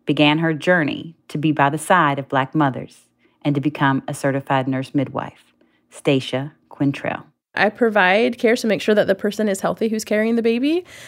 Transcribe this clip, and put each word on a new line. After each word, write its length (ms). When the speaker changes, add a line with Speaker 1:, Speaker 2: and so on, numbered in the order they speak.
Speaker 1:
began 320
her 160
journey 640
to 120
be 120
by 200
the 80
side 420
of 80
Black 260
mothers 540
and 140
to 40
become 460
a 80
certified 540
nurse 260
midwife, 580
Stacia 640
Quintrell. 540
Speaker 2:
I 120
provide 680
care 180
to 100
make 160
sure 140
that 100
the 80
person 340
is 120
healthy 280
who's 160
carrying 300
the 80
baby, 420